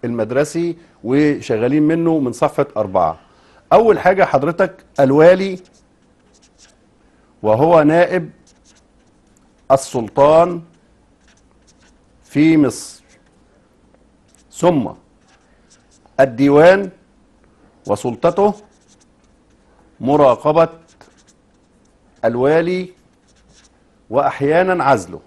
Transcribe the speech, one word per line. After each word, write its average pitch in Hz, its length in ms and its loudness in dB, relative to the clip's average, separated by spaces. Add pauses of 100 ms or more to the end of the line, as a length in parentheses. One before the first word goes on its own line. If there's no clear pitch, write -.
المدرسي 131 720 -4 (280)
وشغالين 135 760 -2
منه 165 360 0
من 123 140 -4
صفحة 143 340 -2 (100)
أربعة. 95 420 -2 (540)
أول 208 260 4
حاجة 185 260 2
حضرتك 160 600 -4 (160)
الوالي، 180 580 2 (1800)
وهو 151 400 2
نائب 170 480 0 (1400)
السلطان 151 920 0 (1600)
في 160 320 2
مصر، - 480 -4 (1500)
ثم 160 360 -2 (1300)
الديوان 143 680 2 (960)
وسلطته 165 680 -2 (1500)
مراقبة 147 680 2 (1600)
الوالي 165 680 -2 (1160)
وأحيانا 147 760 -2
عزله 127 420 -2